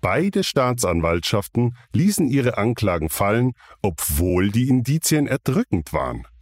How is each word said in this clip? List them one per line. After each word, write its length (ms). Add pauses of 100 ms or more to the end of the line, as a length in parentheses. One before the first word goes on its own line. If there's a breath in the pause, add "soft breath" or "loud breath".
Beide 440
Staatsanwaltschaften 1300 (160 loud breath)
ließen 360
ihre 300
Anklagen 500
fallen, 460 (280 loud breath)
obwohl 680
die 180
Indizien 580
erdrückend 640
waren. 340 (160)